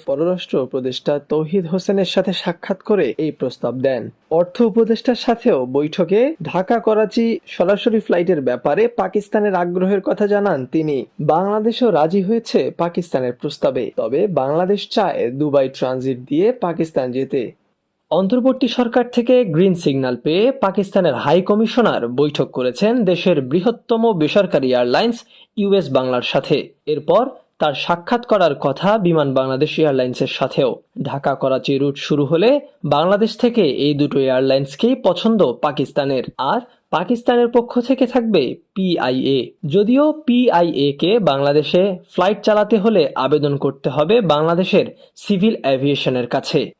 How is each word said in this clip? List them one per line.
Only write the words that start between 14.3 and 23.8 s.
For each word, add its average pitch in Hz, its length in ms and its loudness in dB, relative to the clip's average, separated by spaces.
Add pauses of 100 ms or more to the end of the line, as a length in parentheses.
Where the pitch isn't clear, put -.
বাংলাদেশ 180 480 0
চায় 190 320 -2 (180)
দুবাই 143 380 2
ট্রানজিট 131 420 -4 (100)
দিয়ে 165 240 0
পাকিস্তান 165 600 -4
যেতে। 131 300 -4 (680)
অন্তর্বর্তী 247 580 0
সরকার 240 380 0 (100)
থেকে 240 180 2 (100)
গ্রিন 180 300 2
সিগন্যাল 135 500 -2
পেয়ে 170 200 0 (200)
পাকিস্তানের 190 500 0
হাই 143 280 2
কমিশনার 208 680 0
বৈঠক 143 480 -2
করেছেন 127 360 0 (120)
দেশের 175 340 2 (120)
বৃহত্তম 226 520 0 (180)